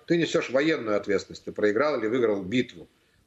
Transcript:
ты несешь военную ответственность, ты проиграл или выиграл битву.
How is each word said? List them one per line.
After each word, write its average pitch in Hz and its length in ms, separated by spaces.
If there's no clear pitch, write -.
ты 170 100
несешь 165 340
военную 131 460
ответственность, 95 480
ты 92 80
проиграл 113 460
или 110 100
выиграл 110 340
битву. 98 440